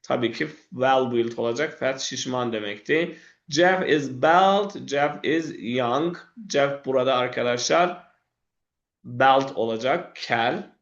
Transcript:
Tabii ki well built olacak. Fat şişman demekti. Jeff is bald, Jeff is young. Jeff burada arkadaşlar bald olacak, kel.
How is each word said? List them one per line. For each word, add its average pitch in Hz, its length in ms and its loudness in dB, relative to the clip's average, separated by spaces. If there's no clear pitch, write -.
Tabii 123 300 -2
ki 151 160 -6
well 127 420 2
built 117 260 0
olacak. 120 400 -2
Fat 131 220 -4
şişman 123 520 -4
demekti. 113 640 -4
Jeff 175 400 2
is 135 220 2
bald, 170 800 2
Jeff 143 360 -2
is 156 340 -2
young. 127 580 -2
Jeff 139 320 0
burada 131 320 2
arkadaşlar 127 840 0
bald 131 500 4
olacak, 117 640 -2
kel. 131 540 -2